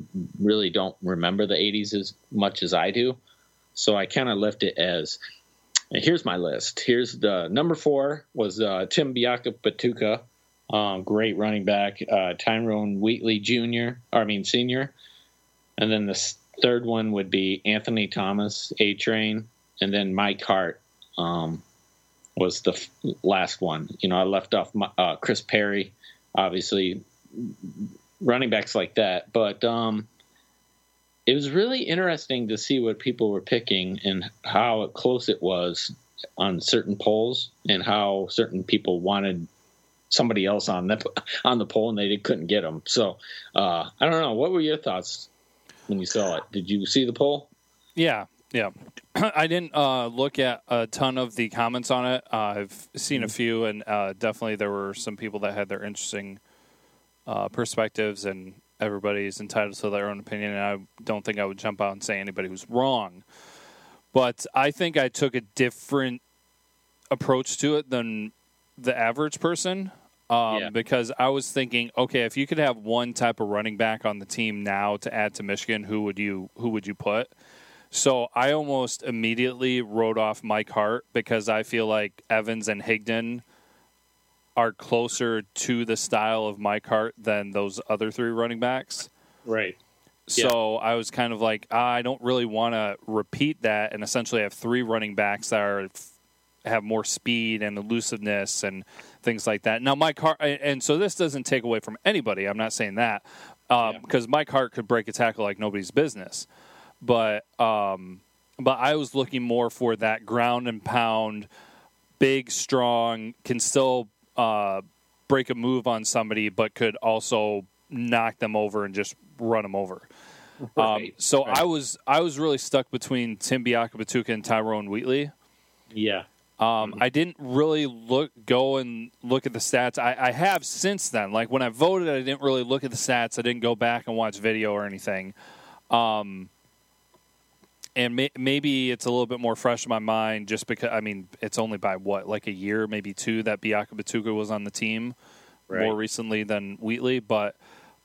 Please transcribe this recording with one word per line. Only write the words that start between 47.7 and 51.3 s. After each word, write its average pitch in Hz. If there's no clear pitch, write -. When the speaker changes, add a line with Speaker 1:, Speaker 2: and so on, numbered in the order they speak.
Speaker 2:
Yeah, 139
yeah. 110
<clears throat> -
I 165
didn't, 170
uh, 131
look 127
at 127
a 117
ton 131
of 120